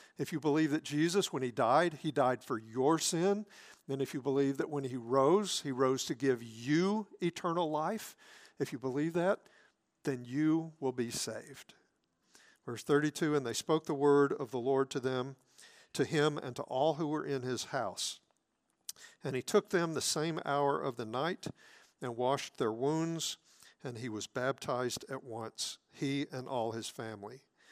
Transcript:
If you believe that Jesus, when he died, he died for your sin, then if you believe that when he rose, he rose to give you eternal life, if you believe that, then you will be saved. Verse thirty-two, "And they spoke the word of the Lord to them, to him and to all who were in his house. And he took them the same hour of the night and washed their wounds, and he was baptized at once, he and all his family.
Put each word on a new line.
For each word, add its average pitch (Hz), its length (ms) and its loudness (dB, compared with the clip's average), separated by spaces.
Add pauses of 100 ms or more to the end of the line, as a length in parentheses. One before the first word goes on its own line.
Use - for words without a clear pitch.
(160)
If 175 160 -4
you 147 80 -2
believe 151 300 4
that 151 140 0
Jesus, 170 500 0
when 131 80 -2
he 127 80 -2
died, 139 500 4
he 156 100 -2
died 127 320 2
for 123 140 -4
your 127 420 2
sin, 196 460 2 (420)
then 135 140 -4
if 131 140 -2
you 131 80 -6
believe 139 340 2
that - 140 -4
when 143 140 -2
he 131 120 -6
rose, 139 640 4
he 143 100 -6
rose 131 360 2
to 160 80 -4
give 123 280 2
you 156 640 0 (120)
eternal 170 500 0
life, 160 460 -4 (420)
if 143 140 -2
you 135 60 -8
believe 135 340 -2
that, 175 340 0 (580)
then 123 200 -2
you 156 560 0
will 131 120 0
be 120 180 -2
saved. 117 640 -10 (920)
Verse 120 180 -8
thirty-two, 151 520 2
"And 139 100 0
they 117 80 -2
spoke 160 320 0
the 165 80 -4
word 143 400 6
of 131 180 -4
the 131 80 -4
Lord 135 320 2
to 139 100 -4
them, 131 360 -2 (560)
to 131 140 0
him 147 320 2
and 127 180 -8
to 139 60 -6
all 143 320 0
who 156 140 -4
were 151 160 -2
in 139 180 -4
his 123 220 -4
house. 107 540 -6 (1040)
And 131 140 -4
he 120 60 -2
took - 260 2
them 170 240 0
the 139 80 -2
same 156 460 -2
hour 143 340 2
of 135 160 -4
the 120 80 -6
night 131 440 -4 (520)
and 120 160 -6
washed 127 400 -2
their 113 160 0
wounds, 160 640 -2 (480)
and 120 140 -8
he 123 100 -8
was 107 180 -8
baptized 127 800 -4
at 131 160 -10
once, 113 540 -8 (120)
he 139 400 -4
and 131 180 -10
all 117 240 -2
his 110 160 -8
family. 110 540 -12 (300)